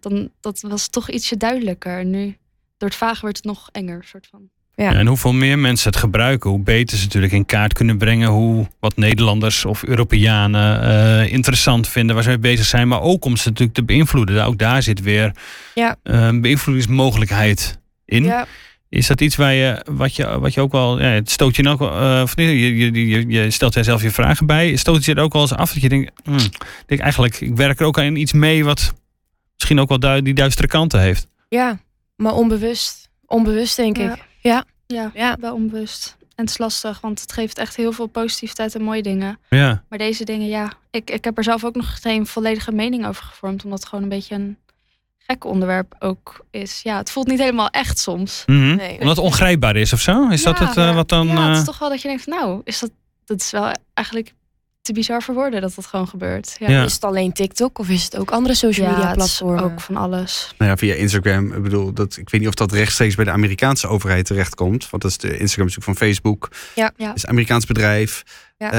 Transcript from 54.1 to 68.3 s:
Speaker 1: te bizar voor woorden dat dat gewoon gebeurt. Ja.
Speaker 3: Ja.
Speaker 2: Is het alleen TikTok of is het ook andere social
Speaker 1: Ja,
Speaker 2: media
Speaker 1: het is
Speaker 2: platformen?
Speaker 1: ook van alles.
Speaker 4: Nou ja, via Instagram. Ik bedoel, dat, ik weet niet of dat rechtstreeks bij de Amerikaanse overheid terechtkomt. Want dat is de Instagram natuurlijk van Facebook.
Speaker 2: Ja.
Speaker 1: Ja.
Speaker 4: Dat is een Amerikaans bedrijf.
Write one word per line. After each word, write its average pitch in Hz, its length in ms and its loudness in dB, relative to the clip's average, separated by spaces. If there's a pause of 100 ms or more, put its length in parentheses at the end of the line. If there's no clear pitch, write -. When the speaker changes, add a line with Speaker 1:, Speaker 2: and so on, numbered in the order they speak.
Speaker 1:
te - 100 -8
bizar 226 300 -4
voor 254 120 -8
woorden 254 260 -2
dat 185 140 -6
dat 190 120 -16
gewoon 185 220 -6
gebeurt. 185 500 -8
Ja. 214 120 -2
Speaker 3:
Ja. 135 140 4
Speaker 2:
Is - 100 -2
het - 100 -6
alleen 190 280 -2
TikTok 214 460 -4
of 196 100 -6
is 180 160 -2
het - 120 -10
ook 196 140 -6
andere 247 240 0
social 196 320 2
Speaker 1:
Ja, 180 60 2
Speaker 2:
media 180 160 0
Speaker 1:
het 175 80 -2
is 190 60 2 (160)
Speaker 2:
platformen? 180 340 -2
Speaker 1:
ook 170 80 -12
van 190 160 -8
alles. 185 640 -6
Speaker 4:
Nou 104 120 4
ja, 98 60 2
via 101 180 0
Instagram. 98 580 0
Ik 98 100 -6
bedoel, 98 300 -2
dat, 101 240 -6
ik - 140 -18
weet 110 100 0
niet 110 80 0
of 101 60 -2
dat 98 180 -2
rechtstreeks 104 420 2
bij 107 100 0
de 101 60 0
Amerikaanse 107 580 0
overheid 95 380 0
terechtkomt. 98 640 -2
Want - 120 -6
dat 92 80 -2
is - 80 -6
de - 100 -8 (100)
Instagram 101 280 -2
natuurlijk 92 320 -6
van 110 100 2
Facebook. 104 420 -2 (240)
Speaker 2:
Ja. 220 220 -2
Speaker 1:
Ja. 220 100 -8
Speaker 4:
Dat 208 100 -10
is - 60 -6
een - 60 -8
Amerikaans 120 380 0
bedrijf. 107 560 0 (360)